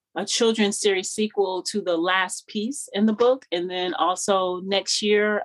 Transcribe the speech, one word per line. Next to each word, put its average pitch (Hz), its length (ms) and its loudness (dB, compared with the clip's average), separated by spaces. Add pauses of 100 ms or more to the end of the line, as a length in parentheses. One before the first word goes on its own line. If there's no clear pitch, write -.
(160)
a 190 100 -4
children's 220 520 2
series 196 320 0
sequel 196 520 -2
to - 180 -4
the 175 160 0
last 185 520 0
piece 220 440 -6
in 208 140 2
the 220 60 4
book. 247 400 2
And 180 180 -2
then 180 240 -4
also 180 680 0
next 190 400 -2
year 208 440 2